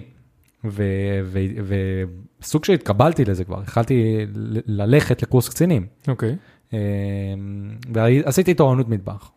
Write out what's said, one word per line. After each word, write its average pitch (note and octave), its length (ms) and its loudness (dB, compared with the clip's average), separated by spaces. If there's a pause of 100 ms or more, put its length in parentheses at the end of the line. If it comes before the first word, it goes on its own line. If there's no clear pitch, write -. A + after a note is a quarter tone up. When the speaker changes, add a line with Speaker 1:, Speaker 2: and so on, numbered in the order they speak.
(640)
Speaker 1:
ו-, G#2 200 -4 (420)
ו-, F#2+ 480 -4 (680)
וסוג - 240 -2
שהתקבלתי C#3+ 600 2
לזה F#2 180 0
כבר, F#2 180 -8
החלטתי A2+ 640 0 (100)
ל-, G#2+ 460 -4
ללכת B2 400 2
לקורס B2+ 280 2
קצינים. D#3 360 0 (220)
Speaker 2:
אוקיי. B2 280 -2 (380)
Speaker 1:
אמ, A2+ 40 -2 (1160)
ועשיתי C3+ 600 4
תורנות C3 360 4
מטבח G2+ 480 -6